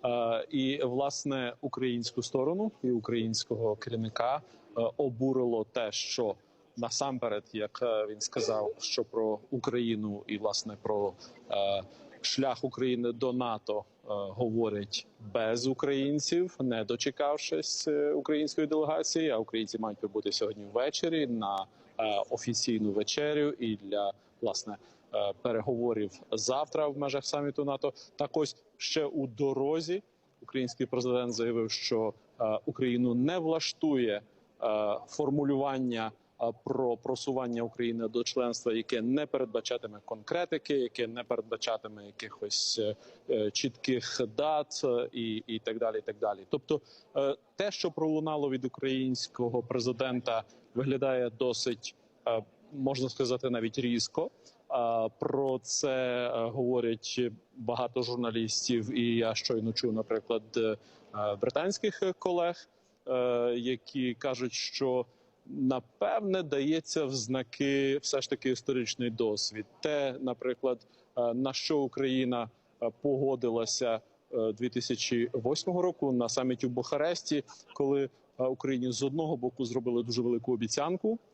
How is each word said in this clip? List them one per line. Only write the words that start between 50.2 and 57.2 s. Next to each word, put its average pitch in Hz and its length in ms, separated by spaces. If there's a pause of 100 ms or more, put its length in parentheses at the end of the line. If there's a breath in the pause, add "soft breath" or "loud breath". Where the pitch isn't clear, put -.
виглядає 131 540
досить, 117 680 (320)
е, 113 160 (300)
можна 131 360
сказати, 127 400
навіть 117 300
різко. 120 500 (380 loud breath)
А, 117 420 (100)
про 135 440
це, 127 720
е, 113 140
говорять 120 680 (360)